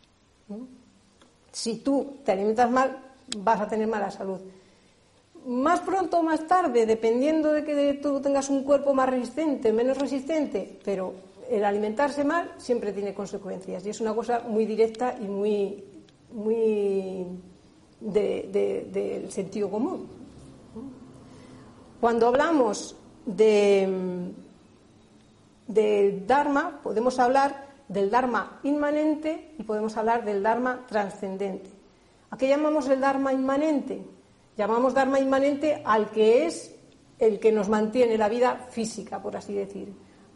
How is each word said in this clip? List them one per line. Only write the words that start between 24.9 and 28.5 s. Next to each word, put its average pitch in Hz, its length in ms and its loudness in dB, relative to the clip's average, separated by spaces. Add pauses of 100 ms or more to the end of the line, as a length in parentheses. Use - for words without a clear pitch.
del 202 580 2
Dharma, 294 560 2
podemos 247 360 0
hablar 269 480 2 (200)
del 196 220 0
Dharma 233 540 0